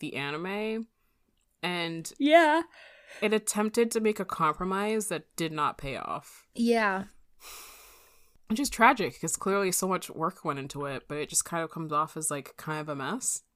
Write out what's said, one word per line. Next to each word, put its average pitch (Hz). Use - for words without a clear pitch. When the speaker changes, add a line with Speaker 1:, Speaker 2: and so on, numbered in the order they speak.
Speaker 1:
the 156
anime. 208
And 170
Speaker 2:
Yeah. 311
Speaker 1:
it 214
attempted 214
to 226
make 220
a 190
compromise 190
that -
did 160
not 151
pay 135
off. -
Speaker 2:
Yeah. 220
Speaker 1:
Which 220
is 285
tragic, 226
'cause -
clearly 196
so 185
much 185
work 165
went 143
into 139
it, 139
but 147
it 147
just -
kind 170
of 160
comes 156
off 156
as, 156
like, 143
kind 156
of 151
a 147
mess. 143